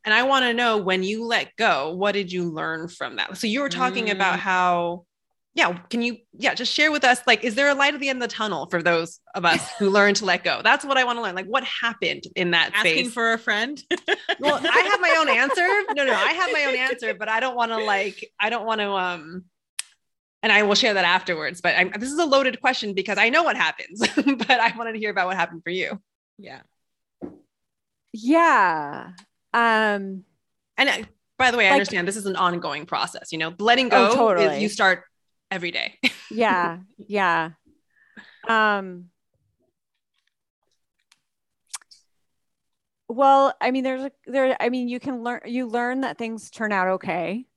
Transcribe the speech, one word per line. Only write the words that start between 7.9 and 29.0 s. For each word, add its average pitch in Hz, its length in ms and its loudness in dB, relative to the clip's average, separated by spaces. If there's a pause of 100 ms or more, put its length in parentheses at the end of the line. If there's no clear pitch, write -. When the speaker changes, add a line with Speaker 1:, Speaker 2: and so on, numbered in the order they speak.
Speaker 1:
at 262 40 -10
the 277 100 -4
end 254 120 -4
of 233 80 -4
the - 60 -12
tunnel 180 340 -4
for 170 140 -2
those 170 360 0 (140)
of 180 120 -4
us 165 220 2 (120)
who 196 100 2
learn 202 260 6
to 208 100 -4
let 180 180 0
go? 135 200 -2
That's 277 220 4
what 269 120 0
I 254 80 4
wanna 233 180 -4
learn. 185 100 -4
Like, 185 140 -8
what 247 160 2
happened 196 600 -4 (120)
in 175 160 0
that 165 240 4
Speaker 2:
Asking 208 300 2
Speaker 1:
space? 226 80 -10
Speaker 2:
for 226 200 0
a 226 60 -2
friend? 233 500 -4
<laughs> - 500 -2
Speaker 1:
Well, 285 240 2
I 349 160 4 (120)
have 392 100 2
my 330 180 4
own 311 100 2
answer. 277 380 2 (280)
No, 277 100 0
no, 247 80 2
I 214 200 2
have 359 180 -2
my 294 140 0
own 262 100 0
answer, 254 400 -4
but 208 140 -8
I 220 100 0
don't 254 160 -2
wanna, 226 240 -2
like, 202 440 -2 (160)
I 214 120 0
don't 220 160 -4
wanna, 214 260 -2
um, 180 520 -6 (960)
and 214 100 4
I 208 100 6
will 202 120 2
share 220 180 2
that 190 100 2
afterwards. 175 580 -2
But 165 140 0
I'm, 185 240 2
this 262 120 -6
is 294 80 -4
a 339 60 2
loaded 262 360 2
question 233 320 -2
because 190 240 -2
I 220 120 4
know 294 140 4
what 214 140 0
happens, 175 420 -4
<laughs> - 160 0
but 262 360 0
I 233 260 4
wanted 226 160 -8
to 220 60 -8
hear 214 100 -4
about 185 180 0
what 185 80 -2
happened 170 280 -4
for 170 80 -6
you. 185 280 -4 (380)
Speaker 2:
Yeah. 135 240 -18 (1500)
Speaker 3:
Yeah. 214 960 2 (420)